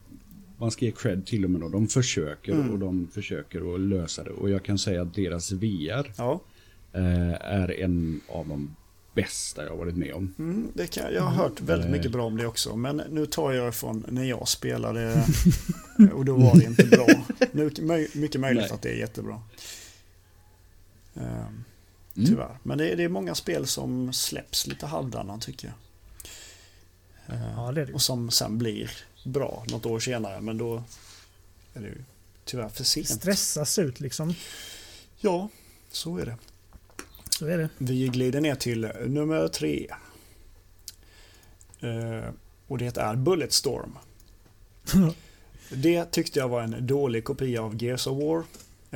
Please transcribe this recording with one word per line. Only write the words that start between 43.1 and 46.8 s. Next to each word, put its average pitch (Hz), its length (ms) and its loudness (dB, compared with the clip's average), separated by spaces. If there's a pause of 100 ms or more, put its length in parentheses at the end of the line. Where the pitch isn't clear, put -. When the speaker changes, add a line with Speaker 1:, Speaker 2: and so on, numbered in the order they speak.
Speaker 2:
Bulletstorm. 135 800 0 (920)
Speaker 3:
<laughs> 165 220 6 (560)
Speaker 2:
Det 165 340 2
tyckte 165 340 -2
jag 131 100 2
var 120 140 0
en 113 240 -4